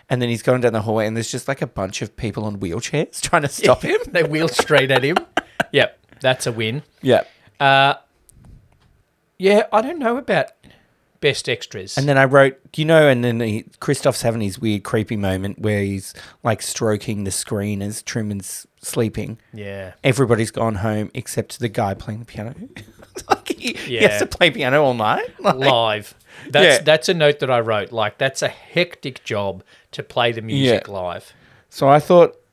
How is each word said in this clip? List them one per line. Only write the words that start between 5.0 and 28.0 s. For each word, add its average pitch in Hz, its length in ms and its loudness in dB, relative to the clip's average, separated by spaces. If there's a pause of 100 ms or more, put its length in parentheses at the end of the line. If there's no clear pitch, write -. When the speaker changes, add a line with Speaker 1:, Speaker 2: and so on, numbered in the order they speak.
Speaker 2:
him. 156 140 0 (540)
Yep, - 280 2 (200)
that's 131 280 0
a 127 40 -4
win. 113 320 -4 (180)
Speaker 1:
Yeah. 120 220 4 (360)
Speaker 2:
Uh, 139 360 4 (1400)
yeah, 202 320 4
I 214 100 2
don't 311 180 -6
know 240 180 -2
about 208 300 0 (720)
best - 300 -2
extras. - 480 -8
Speaker 1:
And 135 100 0
then 139 100 4
I 135 80 6
wrote, 135 320 4 (180)
you 156 100 -2
know, 156 220 6
and 120 160 4
then 117 160 0
he, 113 260 -4 (140)
Christoph's 139 440 0
having 117 180 0
his 98 180 -6
weird, 104 240 -2
creepy 113 340 -2
moment 98 420 -2
where 104 240 0
he's, 98 300 -6 (300)
like, 110 180 -2
stroking 107 600 -4
the 98 80 -4
screen 101 500 -6
as 101 200 -8
Truman's 104 640 -8 (160)
sleeping. 110 560 -4 (160)
Speaker 2:
Yeah. 98 400 -12 (100)
Speaker 1:
Everybody's 117 480 2
gone 113 240 -2
home 107 380 -4
except - 460 -8
the 117 100 -4
guy 98 240 -2
playing 107 260 -12
the 117 60 -16
piano. 110 340 -12
<laughs> 220 60 -16 (600)
Like, - 200 -2
he, - 260 -8
he 127 220 -8
has 110 160 2
Speaker 2:
Yeah. 104 80 0
Speaker 1:
to - 80 0
play 175 240 2
piano 143 320 2
all 131 100 4
night. 120 320 0 (100)
<laughs> - 40 -20
Like, 196 160 2
Speaker 2:
Live. 117 580 0 (380)
That's, 143 260 6
Speaker 1:
Yeah. - 60 0
Speaker 2:
that's 156 260 4
a 185 60 2
note 147 240 4
that 131 100 -2
I 123 120 4
wrote. 107 300 -2
Like, 107 280 -2